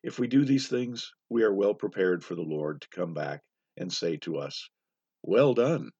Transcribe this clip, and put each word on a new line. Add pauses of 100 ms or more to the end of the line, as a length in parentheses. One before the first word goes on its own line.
If
we
do
these
things, (180)
we
are
well
prepared
for
the
Lord
to
come
back (360)
and
say
to
us, (520)
"Well
done